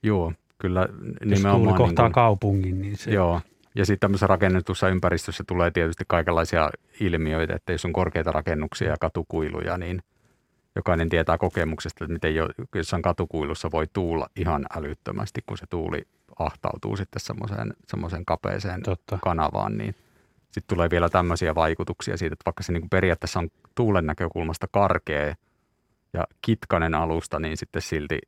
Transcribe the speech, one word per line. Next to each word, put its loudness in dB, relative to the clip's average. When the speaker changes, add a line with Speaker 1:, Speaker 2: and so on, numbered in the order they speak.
Speaker 1:
Joo, 2
kyllä 0
Speaker 2:
Jos 2
Speaker 1:
nimenomaan 6
Speaker 2:
tuuli 4
kohtaa 6
Speaker 1:
niin 4
kuin 6
Speaker 2:
kaupungin, 2
niin -6
se -4
Speaker 1:
Joo, 4
ja 2
sit 2
tämmöisessä 4
rakennetussa 4
ympäristössä 0
tulee 2
tietysti 0
kaikenlaisia 2
ilmiöitä, 0
että -6
jos -4
on -2
korkeita 0
rakennuksia -2
ja 0
katukuiluja, -4
niin -6
jokainen 2
tietää 2
kokemuksesta, -2
että -4
miten -2
jo, 0
jossain -2
katukuilussa -2
voi 0
tuulla -2
ihan 0
älyttömästi, -8
kun -10
se -16
tuuli -6
ahtautuu -6
sitten -6
semmoiseen, -8
semmoiseen -6
kapeeseen -4
Speaker 2:
Totta. -4
Speaker 1:
kanavaan, 0
niin -6
sit -8
tulee 2
vielä 4
tämmöisiä 2
vaikutuksia -2
siitä, -4
että -16
vaikka -6
se -6
niinku -4
periaatteessa 0
on -4
tuulen 2
näkökulmasta -4
karkea 2
ja -2
kitkanen 0
alusta, -2
niin -4
sitten -8
silti -4